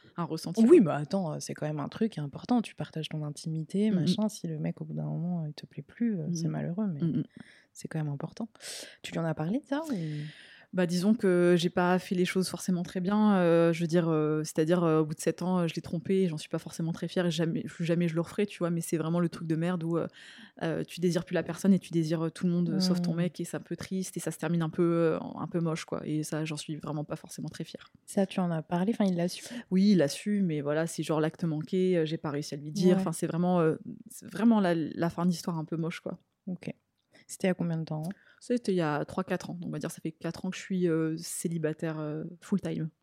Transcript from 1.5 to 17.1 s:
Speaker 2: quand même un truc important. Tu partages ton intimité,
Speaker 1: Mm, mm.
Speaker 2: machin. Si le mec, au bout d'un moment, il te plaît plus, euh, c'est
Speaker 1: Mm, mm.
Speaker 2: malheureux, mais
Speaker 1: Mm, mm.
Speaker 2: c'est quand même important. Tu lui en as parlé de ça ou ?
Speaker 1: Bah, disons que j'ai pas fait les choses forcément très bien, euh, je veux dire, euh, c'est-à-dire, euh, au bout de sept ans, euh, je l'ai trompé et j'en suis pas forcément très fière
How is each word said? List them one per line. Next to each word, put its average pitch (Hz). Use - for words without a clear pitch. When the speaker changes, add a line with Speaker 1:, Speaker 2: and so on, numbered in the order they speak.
Speaker 2:
quand 151
même 151
un 143
truc -
important. 151
Tu -
partages 151
ton 156
intimité, 160
Speaker 1:
Mm, -
mm. 180
Speaker 2:
machin. 190
Si -
le 156
mec, 160
au 156
bout 156
d'un 151
moment, 160
il 151
te -
plaît -
plus, 226
euh, 151
c'est 165
Speaker 1:
Mm, -
mm. -
Speaker 2:
malheureux, 165
mais 151
Speaker 1:
Mm, 170
mm. -
Speaker 2:
c'est -
quand 160
même 151
important. 165
Tu -
lui 170
en 165
as 160
parlé 180
de 302
ça 294
ou ? 240
Speaker 1:
Bah, 180
disons 180
que 180
j'ai 170
pas 180
fait 180
les 180
choses 185
forcément 175
très 185
bien, 208
euh, 170
je 165
veux 170
dire, 165
euh, 156
c'est-à-dire, 170
euh, 160
au 156
bout 151
de -
sept -
ans, 180
euh, 170
je 160
l'ai 165
trompé 190
et 185
j'en 156
suis -
pas 165
forcément 165
très 170
fière 180